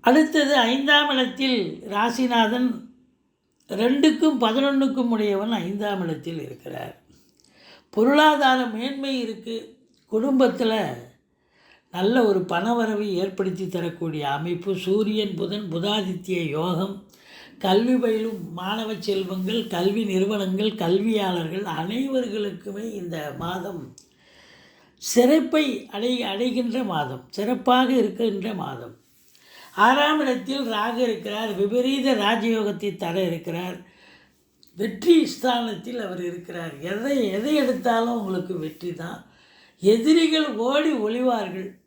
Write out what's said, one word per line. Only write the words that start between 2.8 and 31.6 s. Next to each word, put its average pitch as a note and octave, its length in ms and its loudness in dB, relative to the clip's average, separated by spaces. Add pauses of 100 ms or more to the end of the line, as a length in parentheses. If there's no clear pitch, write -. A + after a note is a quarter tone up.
ரெண்டுக்கும் C#4 720 4
பதினொன்னுக்கும் C4 720 2
உடையவன் G#3 400 0 (120)
ஐந்தாம் G3+ 380 -4
இடத்தில் D#3+ 380 -6
இருக்கிறார். B2+ 540 -12 (960)
பொருளாதார C#4 760 6
மேன்மை C4+ 540 -6
இருக்கு. A3+ 360 -6 (560)
குடும்பத்துல B3 600 2 (1200)
நல்ல F#3+ 220 0 (100)
ஒரு F#3+ 160 4 (100)
பணவரவை G#3+ 560 0 (160)
ஏற்படுத்தி F#3+ 440 -4
தரக்கூடிய E3 600 -6
அமைப்பு. E3+ 480 -4
சூரியன், G3+ 580 0
புதன், G3 360 -6
புதாதித்ய F#3 800 -4
யோகம். F3 460 -2 (640)
கல்வி A3+ 380 4
பயிலும் A3 420 -2 (140)
மாணவ G#3+ 460 -6
செல்வங்கள், F#3+ 680 -2
கல்வி G3+ 360 0
நிறுவனங்கள், G3 680 0 (120)
கல்வியாளர்கள் F#3+ 840 0 (140)
அனைவர்களுக்குமே G#3 1120 -4
இந்த E3+ 240 -8 (200)
மாதம் F3 440 -8 (1200)
சிறப்பை D4 640 4 (260)
அடை-, A#3+ 400 -4
அடைகின்ற A#3 520 -2
மாதம், D3 460 -4
சிறப்பாக B3 640 2
இருக்கின்ற G#3+ 600 0
மாதம். C3 420 -10 (800)
ஆறாம் D4 440 4
இடத்தில் C4 540 -2
ராகு A3 340 -2
இருக்கிறார். G#3+ 480 -4
விபரீத B3 600 0